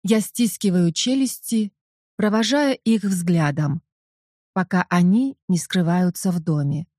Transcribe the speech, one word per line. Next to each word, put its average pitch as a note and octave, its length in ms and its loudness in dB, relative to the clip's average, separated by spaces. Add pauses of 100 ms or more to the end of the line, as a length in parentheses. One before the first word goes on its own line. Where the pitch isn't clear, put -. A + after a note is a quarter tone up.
Я A3 160 2
стискиваю F3+ 720 0
челюсти, A#3+ 800 -2 (460)
провожая A3+ 560 0
их A3 300 0
взглядом, E3 760 0 (720)
пока F#3 380 0
они G3 480 2 (100)
не F3+ 100 0
скрываются F3+ 760 -2
в F3 100 -4
доме. D3 460 -2 (120)